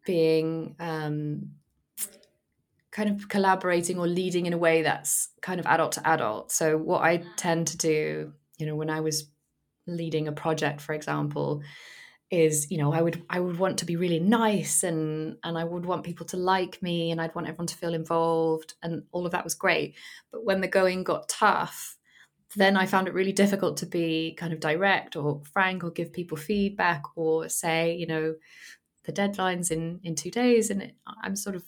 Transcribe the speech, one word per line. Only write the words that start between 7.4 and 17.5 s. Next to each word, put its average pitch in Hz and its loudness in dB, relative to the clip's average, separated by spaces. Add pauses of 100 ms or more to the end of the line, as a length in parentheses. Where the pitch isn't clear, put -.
to - -6
do, 151 0 (260)
you 160 -4
know, 151 -4
when 156 -2
I 156 -2
was 151 -2 (580)
leading 160 -2
a - -4
project, 147 -2
for - -8
example, 147 -4 (720)
is, 156 2
you 151 -2
know, 147 2
I 160 2
would, 165 0
I 180 -2
would 180 -2
want 190 0
to 175 -6
be 170 -2
really 170 0
nice, 208 2
and, 156 -2
and 170 -4
I 165 -2
would 175 -6
want 180 -2
people 170 -10
to 185 -6
like 185 0
me, 170 0
and 165 -2
I'd 165 -4
want 170 -6
everyone 170 -6